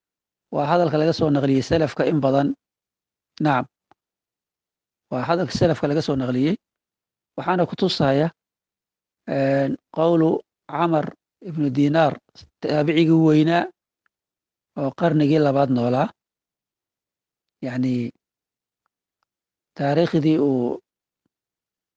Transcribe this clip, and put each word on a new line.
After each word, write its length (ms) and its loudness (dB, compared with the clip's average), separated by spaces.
waa 140 -2
hadalka 320 0
laga 160 0
soo 160 0
naqliyey 320 2
salafka 480 -2
in 100 0
badan. 360 0
Nacam. 280 0
Waa 100 -4
hadalka 320 -2
salafka 340 0
laga 140 0
soo 160 -2
naqliyey. 380 0
Waxaana 320 -2
ku 60 -10
tusaya, 560 0
een, 500 -2
qowlu 480 2
Camar 480 -2
ibnu 240 -2
Diinaar, 440 2
taabicigii 640 2
weynaa 380 4
oo 200 -4
qarnigii 420 2
labaad 300 2
noolaa. 400 0
Yacni, 480 -4
taariikhdii 640 0
uu 420 -2